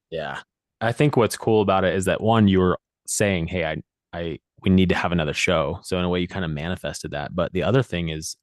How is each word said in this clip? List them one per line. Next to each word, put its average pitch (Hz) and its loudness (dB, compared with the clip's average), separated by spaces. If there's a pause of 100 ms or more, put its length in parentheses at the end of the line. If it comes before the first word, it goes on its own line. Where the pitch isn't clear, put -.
Yeah. - -8 (420)
I 113 0
think 147 2
what's 113 2
cool 110 2
about 95 2
it 87 2
is 95 -2
that, 90 0
one, 110 4
you 95 6
were 90 2 (300)
saying, 95 0
"Hey, 90 -4
I, 78 -4 (340)
I, 85 -8 (220)
we - 2
need 92 6
to 90 2
have 87 -2
another 78 0
show." 82 0
So - -4
in 90 -2
a 90 -2
way, 90 0
you 90 -2
kinda 92 -6
manifested 76 -6
that. 71 -8
But 85 -2
the 87 -2
other 117 2
thing 85 -4
is, 78 -8